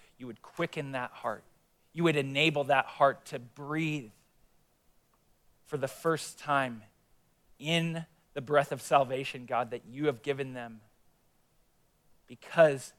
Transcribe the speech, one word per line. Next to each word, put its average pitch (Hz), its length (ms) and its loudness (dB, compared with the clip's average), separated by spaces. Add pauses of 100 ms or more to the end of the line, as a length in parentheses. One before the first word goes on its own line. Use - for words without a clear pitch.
(160)
you 127 100 -14
would 113 140 -14
quicken 151 520 -6
that 123 180 -6
heart. - 340 -6 (480)
You 170 120 0
would 156 120 4
enable 143 480 2
that 135 220 4
heart - 400 2
to 139 120 -10
breathe 147 760 -4 (1500)
for 151 100 -4
the 131 120 -2
first - 500 -4
time 131 440 -2 (760)
in 165 480 -2 (260)
the 143 80 -6
breath 139 320 2
of 135 80 -4
salvation, 135 640 0
God, 120 260 -2
that 120 140 -8
you 151 220 -6
have 127 160 0
given 135 320 -4
them 117 260 -12 (1500)
because 139 720 4